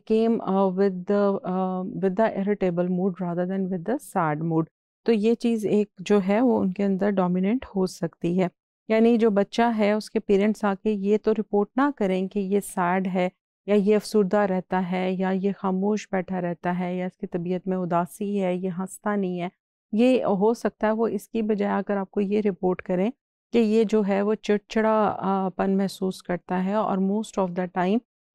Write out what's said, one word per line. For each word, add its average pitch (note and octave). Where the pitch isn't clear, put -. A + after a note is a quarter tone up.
came, A3+
अ, -
with F#3+
the, G3+
uh, F#3
with F#3
the A3
irritable F3+
mood F#3+
rather F3
than F#3+
with F3
the B3+
sad D#3+
mood। D#3+
तो A#3
ये A3
चीज़ A#3
एक G#3
जो G3+
है, G3+
वो A#3
उनके F#3+
अंदर G3
डोमिनेंट F#3+
हो F#3
सकती E3+
है। F#3
यानी A3+
जो A3
बच्चा G3+
है, G#3+
उसके G#3+
पेरेंट्स G#3
आके G3+
ये G3+
तो A3
रिपोर्ट G#3
ना C#4
करें F#3+
कि G#3
ये G3
सैड F#3+
है, F3+
या G3+
ये G#3
अफसुर्दा G#3
रहता F#3
है, F#3
या F#3
ये F#3+
खामोश G3
बैठा F#3
रहता F3
है, F3+
या F3+
इसकी -
तबीयत F3+
में F#3
उदासी F3+
है, F3+
ये F#3
हंसता F#3+
नहीं F3+
है। F3
ये B3
हो G#3
सकता -
है, G#3+
वो A3
इसकी A3+
बजाय G#3
आकर G3+
आपको G3
ये G3+
रिपोर्ट F#3
करें F#3
कि A#3
ये A3+
जो G#3+
है, G3
वो G#3
चिड़चिड़ा, G#3+
अ, F#3+
पन F#3+
महसूस F#3+
करता F3
है F#3+
और G3+
most G3
of F#3
the F3+
time F#3+